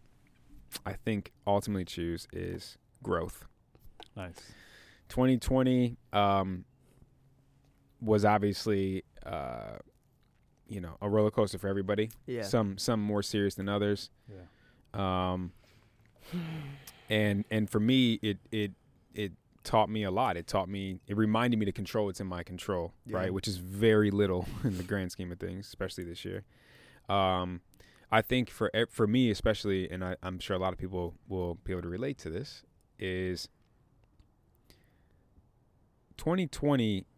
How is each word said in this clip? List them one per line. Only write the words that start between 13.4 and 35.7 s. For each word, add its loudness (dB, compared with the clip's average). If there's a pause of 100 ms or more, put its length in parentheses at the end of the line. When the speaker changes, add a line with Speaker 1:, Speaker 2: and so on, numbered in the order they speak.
Speaker 1:
than -4
others. 0 (180)
Speaker 2:
Yeah. -4
Speaker 1:
Um, -4 (1600)
and, 2
and 0
for 2
me, 4
it, 0 (160)
it, -2 (420)
it -6 (320)
taught 4
me -2
a -2
lot. 0
It -8
taught 0
me, -6
it -4
reminded 4
me 2
to 0
control -2
what's -4
in -6
my -6
control, -4 (140)
Speaker 3:
Yeah. -4
Speaker 1:
right? 0
Which -2
is -2
very 6
little 2
<laughs> -4
in 0
the -4
grand -2
scheme -8
of -12
things, -8
especially -8
this -12
year. -8 (640)
Um, 2 (500)
I 6
think 0
for -2
ev-, 0
for 2
me 4
especially, 0
and -6
I, -4
I'm -6
sure -4
a 0
lot -2
of -10
people -6 (140)
will -4 (100)
be -6
able -4
to -6
relate -6
to -10
this, -8 (360)
is -4 (2750)